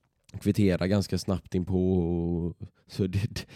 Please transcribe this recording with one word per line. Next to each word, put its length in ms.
kvitterar 460
ganska 320
snabbt 360
inpå, 380
och, 640
så 200
det, 500